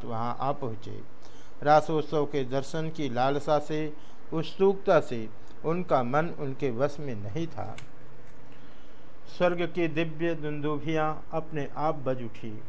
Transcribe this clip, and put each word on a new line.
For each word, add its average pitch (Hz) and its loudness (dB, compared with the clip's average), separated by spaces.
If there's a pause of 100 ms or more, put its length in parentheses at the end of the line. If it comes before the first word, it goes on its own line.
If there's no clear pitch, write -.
वहां 120 0
आ 135 0
पहुँचे। 110 -2 (640)
रासोत्सव 151 4
के 143 0
दर्शन 139 0
की 151 0
लालसा 139 2
से, 151 0 (400)
उत्सुकता 190 4
से 113 0 (360)
उनका 165 2
मन 147 2 (100)
उनके 135 -2
वश 139 0
में 139 -2
नहीं 104 -2
था। 101 -2 (1600)
स्वर्ग 175 2
की 165 0
दिव्य 160 0
दुंदुभियाँ 151 0
अपने 156 -2 (100)
आप 151 0
बज 131 0
उठी। 107 -4